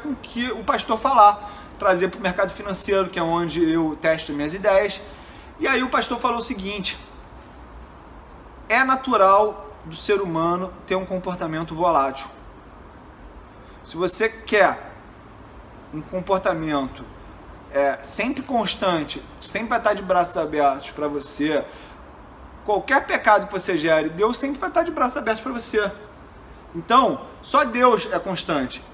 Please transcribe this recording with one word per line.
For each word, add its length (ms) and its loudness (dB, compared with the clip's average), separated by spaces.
com 80 -6
o 60 -6
que 360 -6
o 100 -8
pastor 360 -2
falar, 520 6
trazer 300 2
pro 120 -12
mercado 320 -2
financeiro, 560 -2
que 100 -10
é 40 0
onde 500 0
eu 260 0
testo 340 0
minhas 200 -4
ideias." 480 2
E 80 -2
aí 160 2
o 60 -2
pastor 300 -2
falou 180 0
o 60 -4
seguinte, 560 -6
"É 160 4
natural 840 4
do 100 -14
ser 240 0
humano 500 -2
ter 100 0
um 100 -4
comportamento 680 -6
volátil. 520 2
Se 120 -14
você 320 0
quer 500 4
um 80 -8
comportamento, 1040 -2
é, 300 2
sempre 400 -4
constante, 800 -2
sempre 280 -6
vai 100 2
estar 160 2
de 80 -8
braços 340 2
abertos 540 0
pra 180 -4
você, 560 -2
qualquer 400 2
pecado 420 4
que 60 -12
você 240 -2
gere, 320 2
Deus 300 0
sempre 200 -4
vai 120 -4
estar 120 2
de 80 -2
braços 280 0
abertos 240 -2
pra 100 -6
você." 380 -2
Então, 460 4
só 240 4
Deus 460 4
é 80 0
constante. 640 -4